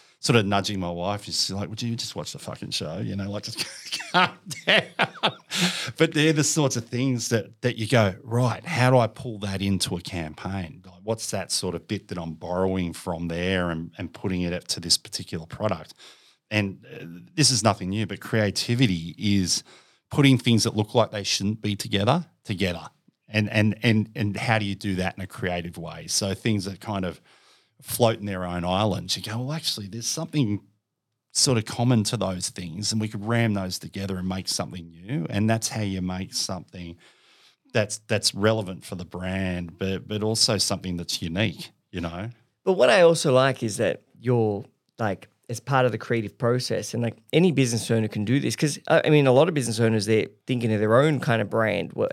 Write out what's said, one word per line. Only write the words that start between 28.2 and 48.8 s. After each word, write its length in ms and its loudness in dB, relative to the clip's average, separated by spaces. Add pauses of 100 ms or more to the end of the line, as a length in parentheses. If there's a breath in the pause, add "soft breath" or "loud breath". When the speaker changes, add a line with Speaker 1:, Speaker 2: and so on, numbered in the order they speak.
Speaker 1:
their 200 -4
own 200 -2
islands, 500 0
you 80 -6
go, 160 -6
"Well, 140 -6
actually, 340 -6
there's 200 -10
something 540 0 (720)
sort 280 4
of 60 0
common 400 2
to 120 -2
those 320 -4
things, 420 -6
and 80 -2
we 80 -2
could 160 -8
ram 300 2
those 240 -4
together 400 -8
and 100 -4
make 200 -4
something 420 -6
new." 400 -8
And 180 0
that's 200 0
how 160 -4
you 180 -4
make 320 -6
something 640 -8 (760 soft breath)
that's, 340 0
that's 260 0
relevant 500 0
for 120 -10
the 100 -8
brand, 720 -4
but, 300 -4
but 160 -2
also 340 2
something 400 -2
that's 240 -6
unique, 480 -2 (220)
you 100 -6
know? 280 -6 (340)
Speaker 2:
But 100 2
what 160 6
I 120 8
also 300 6
like 300 4
is 160 -4
that 240 0 (180)
you're, 460 0 (320)
like, 300 -4 (200)
as 120 -8
part 260 4
of 60 2
the 80 -4
creative 360 -4
process, 600 -2
and, 80 0
like, 140 -4 (140)
any 200 6
business 400 2
owner 160 2
can 180 -4
do 140 2
this, 160 0
'cause, 320 -2